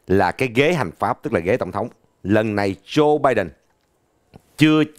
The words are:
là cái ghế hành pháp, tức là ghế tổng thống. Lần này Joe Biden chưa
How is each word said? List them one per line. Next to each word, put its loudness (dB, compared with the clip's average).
là 2
cái -4
ghế 2
hành -4
pháp, -4
tức -4
là 0
ghế 0
tổng -8
thống. -6
Lần 0
này -2
Joe 2
Biden 0
chưa 4